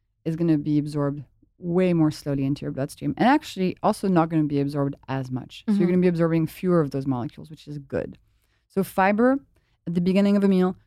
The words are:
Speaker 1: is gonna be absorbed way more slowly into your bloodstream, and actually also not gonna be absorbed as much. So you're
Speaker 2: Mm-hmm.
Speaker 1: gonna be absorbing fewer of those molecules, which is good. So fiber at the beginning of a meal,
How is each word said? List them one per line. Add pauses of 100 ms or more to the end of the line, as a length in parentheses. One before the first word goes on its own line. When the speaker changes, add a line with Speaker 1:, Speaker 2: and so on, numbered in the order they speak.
(260)
Speaker 1:
is
gonna
be
absorbed (340)
way
more
slowly
into
your
bloodstream,
and
actually
also
not
gonna
be
absorbed (140)
as
much.
So
you're
Speaker 2:
Mm-hmm.
Speaker 1:
gonna
be
absorbing
fewer
of
those
molecules,
which
is
good. (520)
So
fiber (480)
at
the
beginning
of
a
meal,